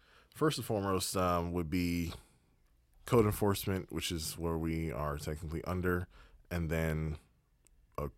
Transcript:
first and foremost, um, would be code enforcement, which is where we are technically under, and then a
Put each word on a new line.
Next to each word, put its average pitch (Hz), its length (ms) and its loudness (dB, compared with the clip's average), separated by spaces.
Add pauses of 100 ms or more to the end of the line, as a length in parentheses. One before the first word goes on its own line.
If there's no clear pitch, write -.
(340)
first 151 240 0
and 120 60 -6
foremost, 98 520 0
um, 87 360 2
would 85 180 -2
be 87 420 0 (920)
code 117 180 6
enforcement, 101 680 2
which 82 220 -4
is 80 260 -4
where 82 200 0
we 82 340 -2
are 73 240 -2
technically 76 480 -6
under, 90 420 0 (440)
and 85 180 0
then 78 480 0 (800)
a 73 80 -4 (140)